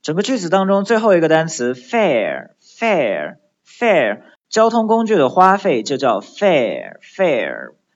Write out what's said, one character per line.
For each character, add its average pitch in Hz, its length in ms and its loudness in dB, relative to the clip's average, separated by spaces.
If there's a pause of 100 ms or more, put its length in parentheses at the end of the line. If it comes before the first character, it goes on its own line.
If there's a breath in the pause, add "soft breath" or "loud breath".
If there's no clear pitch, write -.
整 156 140 -6
个 185 80 -2
句 254 160 -2
子 175 100 -6
当 190 200 0
中 196 160 2
最 226 140 0
后 214 180 4
一 170 40 4
个 160 80 0
单 160 200 2
词 123 260 -4
fare，fare，fare， 123 2500 -2 (280 loud breath)
交 220 220 2
通 226 160 0
工 226 180 2
具 214 120 0
的 139 120 4
花 190 280 4
费 165 260 -2
就 131 140 -6
叫 120 240 0
fare，fare， 101 1500 -4 (220)